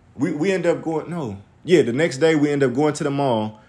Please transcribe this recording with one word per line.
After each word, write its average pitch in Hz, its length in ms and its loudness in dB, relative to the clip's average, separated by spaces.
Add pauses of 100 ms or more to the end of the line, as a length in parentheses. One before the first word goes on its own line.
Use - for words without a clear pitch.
(160)
we, 165 160 -2
we 156 200 -2
end 180 140 -2
up 156 160 0
going, 160 260 -6
no. 147 300 -8 (260)
Yeah, 156 200 4
the 117 100 -2
next 143 240 0
day 160 180 4
we 147 140 2
end 143 140 0
up 127 100 2
going 147 220 0
to 170 80 -6
the 147 80 -2
mall. 120 580 -2